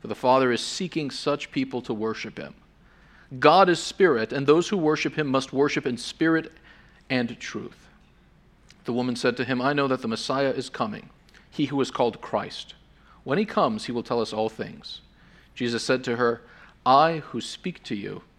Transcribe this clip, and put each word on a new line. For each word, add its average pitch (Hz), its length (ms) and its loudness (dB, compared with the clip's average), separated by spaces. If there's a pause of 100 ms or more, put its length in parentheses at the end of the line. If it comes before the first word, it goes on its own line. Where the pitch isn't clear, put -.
For 117 80 -12
the 107 60 -6
Father 131 360 4
is 117 80 0
seeking 160 500 -6
such - 400 -4
people 131 340 -4
to 127 100 -6
worship 110 440 -6
him. 71 160 -12 (880)
God 170 300 8
is 165 120 0
spirit, 123 520 2
and 139 120 -2
those 160 220 6
who 214 80 -2
worship 151 400 0
him 151 120 -2
must 131 260 -2
worship 139 320 0
in 127 100 0
spirit 160 560 -2 (580)
and 120 300 -2
truth." - 480 -12 (960)
The - 80 -4
woman 120 240 -2
said 120 220 0
to 123 80 -2
him, 123 160 -2
"I 135 100 2
know 143 160 0
that 131 140 0
the 113 80 -4
Messiah 131 420 -2
is 127 180 -6
coming, 107 400 -6 (400)
he 143 180 -2
who 139 120 -2
is 123 120 0
called 117 280 0
Christ. - 540 -6 (500)
When 135 140 0
he 214 80 2
comes, 120 400 0
he 131 80 -6
will 120 100 -2
tell 120 160 0
us 110 140 -2
all 110 160 0
things." - 500 -12 (560)
Jesus 117 260 -2
said 127 220 0
to 120 140 -2
her, 117 240 2 (440)
"I 151 420 4
who - 120 -8
speak - 440 -10
to - 120 -6
you 101 280 -10 (160)